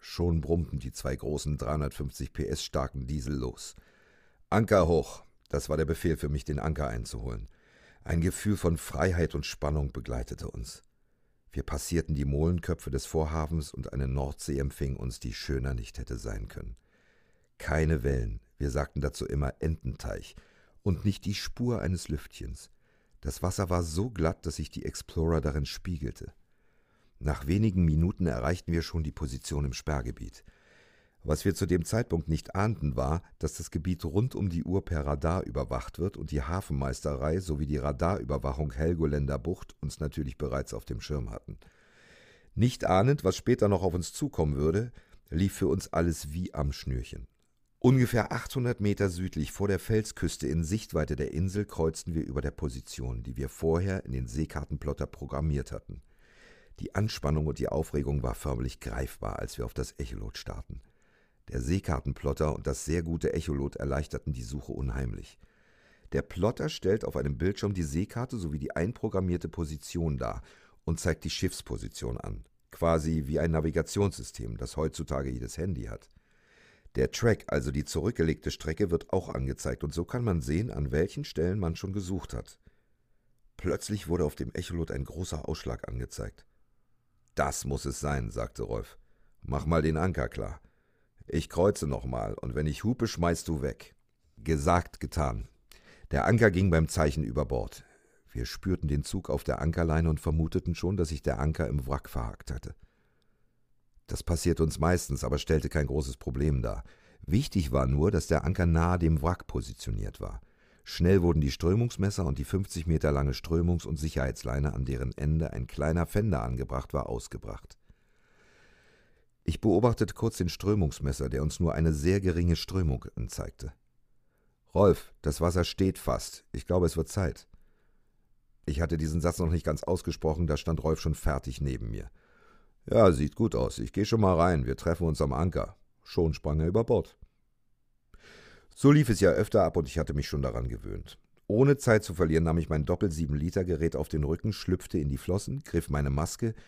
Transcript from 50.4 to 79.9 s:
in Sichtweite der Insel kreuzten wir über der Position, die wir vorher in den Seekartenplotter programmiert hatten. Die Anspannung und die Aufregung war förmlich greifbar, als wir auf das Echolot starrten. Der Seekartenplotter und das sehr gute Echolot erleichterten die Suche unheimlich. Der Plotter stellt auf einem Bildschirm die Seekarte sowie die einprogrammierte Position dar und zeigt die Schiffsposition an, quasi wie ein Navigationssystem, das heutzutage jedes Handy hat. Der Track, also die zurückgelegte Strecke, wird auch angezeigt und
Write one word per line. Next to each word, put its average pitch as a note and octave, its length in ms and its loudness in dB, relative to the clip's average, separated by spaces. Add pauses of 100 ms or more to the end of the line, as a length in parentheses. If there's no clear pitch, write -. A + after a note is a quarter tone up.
in D#2+ 160 0
Sichtweite D#2 540 -2
der C2+ 160 -4
Insel F#2+ 320 -2
kreuzten E2 480 -2
wir D#2+ 140 0
über C2+ 160 -4
der C#2+ 80 -2
Position, B1 720 -6
die B1+ 160 -10
wir C2 100 -4
vorher F2 560 0
in - 80 -8
den B1+ 140 -4
Seekartenplotter C#2+ 800 -4
programmiert C#2+ 640 -4
hatten. - 300 -12 (800)
Die - 140 -8
Anspannung D#2 520 0
und D2 120 -2
die - 100 -2
Aufregung C#2+ 540 0
war B1 120 -2
förmlich B1+ 460 -4
greifbar, G#1+ 580 -6
als - 180 -8
wir A#1+ 80 -4
auf A1+ 100 -8
das - 220 -6
Echolot G#1 400 -8
starrten. - 460 -12 (640)
Der C2 120 -4
Seekartenplotter C#2+ 960 0
und - 100 -6
das C#2 200 -4
sehr E2+ 160 0
gute E2 320 -2
Echolot C#2+ 420 -2
erleichterten C#2 560 -4
die B1 100 -6
Suche C2+ 300 -8
unheimlich. B1 640 -6 (760)
Der C#2 100 2
Plotter G#2+ 480 -2
stellt - 340 0
auf - 120 -4
einem C#2 200 -2
Bildschirm G2+ 380 0
die F2+ 80 0
Seekarte G2+ 560 -4
sowie D#2 200 -4
die C2 160 -6
einprogrammierte F2+ 760 0
Position D#2 640 -2
dar A#1+ 240 -4 (460)
und E2 140 0
zeigt F2 240 0
die D#2 60 -4
Schiffsposition - 840 -4
an, G1+ 300 -10 (240)
quasi D#2+ 560 2
wie D2+ 140 0
ein E2 100 2
Navigationssystem, D#2+ 1080 0
das - 220 -8
heutzutage C#2+ 500 -2
jedes A#1+ 300 -8
Handy D#2+ 260 -4
hat. A1 240 -12 (840)
Der - 160 4
Track, - 380 2
also C#2+ 220 0
die - 140 0
zurückgelegte D#2+ 640 0
Strecke, E2+ 400 -2
wird - 220 -2
auch F#2 160 -2
angezeigt C2+ 560 -4
und D2 80 -4